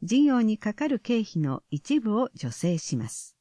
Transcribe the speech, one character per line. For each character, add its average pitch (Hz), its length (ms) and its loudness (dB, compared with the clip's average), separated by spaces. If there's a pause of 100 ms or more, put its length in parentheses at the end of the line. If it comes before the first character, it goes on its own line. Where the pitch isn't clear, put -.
事 226 220 2
業 254 180 4
に 214 160 2
か 208 160 -4
か 302 140 -4
る 262 100 0
経 233 220 0
費 190 200 -4
の 135 300 0
一 269 300 0
部 220 200 0
を 254 160 0
助 123 140 -6
成 170 260 0
し 135 220 -4
ま 110 100 -4
す。 - 320 -14